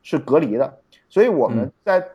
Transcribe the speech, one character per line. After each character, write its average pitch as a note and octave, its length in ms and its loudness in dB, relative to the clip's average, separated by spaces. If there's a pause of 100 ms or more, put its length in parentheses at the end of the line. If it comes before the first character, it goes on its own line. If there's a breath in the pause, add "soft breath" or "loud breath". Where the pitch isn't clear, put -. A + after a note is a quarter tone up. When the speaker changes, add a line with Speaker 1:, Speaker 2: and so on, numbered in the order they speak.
Speaker 1:
是 - 160 -4
隔 C#3+ 220 2
离 A2 160 -2
的。 - 220 -4 (120)
Speaker 2:
<laughs> - 180 -20
Speaker 1:
所 G3 140 2
以 B3 60 4
我 D3 180 0
们 A#2 240 -4 (140)
在 F#3 160 0 (140)